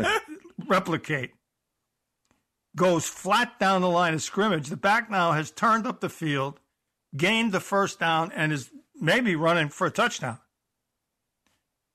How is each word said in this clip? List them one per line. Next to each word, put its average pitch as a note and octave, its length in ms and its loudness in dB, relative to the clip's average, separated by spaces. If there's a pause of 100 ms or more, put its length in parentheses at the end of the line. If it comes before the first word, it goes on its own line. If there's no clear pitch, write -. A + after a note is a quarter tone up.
(320)
<laughs> - 340 -18
replicate. D#3 640 -2 (1400)
Goes E3+ 320 2
flat A3+ 520 -2
down F#3+ 240 2
the F3+ 80 2
line E3+ 240 2
of D3+ 80 -4
scrimmage. F3+ 460 -2
The E3 80 -8
back A3 340 0
now F3 220 2
has D3+ 180 -2
turned A3+ 360 2
up - 140 -6
the F3+ 80 -4
field, C#3+ 520 -4 (540)
gained G#3+ 380 0
the F#3 80 0
first G3 400 -2
down, E3 320 0
and D#3 200 0
is C3+ 180 -6 (280)
maybe G3 380 2
running E3 320 2
for F3+ 180 -4
a D3+ 40 0
touchdown. D#3+ 480 -2 (1600)